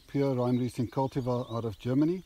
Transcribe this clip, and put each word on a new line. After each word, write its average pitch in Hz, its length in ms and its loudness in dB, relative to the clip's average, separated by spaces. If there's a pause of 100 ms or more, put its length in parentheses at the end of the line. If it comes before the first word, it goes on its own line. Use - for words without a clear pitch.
pure 139 280 2
Rhine 123 240 2
Riesling 120 300 -2
cultivar 127 680 -2
out 117 120 -4
of 107 120 -6
Germany. 156 480 2